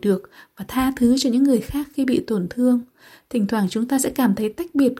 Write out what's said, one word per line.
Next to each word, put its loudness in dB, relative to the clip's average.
được -2
và -14
tha 0
thứ 4
cho 0
những 2
người 4
khác -6
khi -2
bị 2
tổn -4
thương. 2
Thỉnh 0
thoảng 0
chúng -4
ta 0
sẽ 0
cảm 0
thấy -2
tách -10
biệt 4